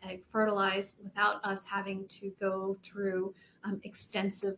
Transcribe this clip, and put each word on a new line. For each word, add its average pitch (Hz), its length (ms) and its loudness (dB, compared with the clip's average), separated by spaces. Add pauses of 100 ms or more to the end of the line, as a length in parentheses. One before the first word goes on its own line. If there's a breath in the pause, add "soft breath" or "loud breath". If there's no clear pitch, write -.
egg 185 240 -10
fertilize 202 720 2
without 202 400 0
us 196 260 -2
having 196 380 -6
to - 320 -8
go 190 440 -2
through, 190 520 -4 (300 soft breath)
um, 202 180 -4
extensive 196 760 2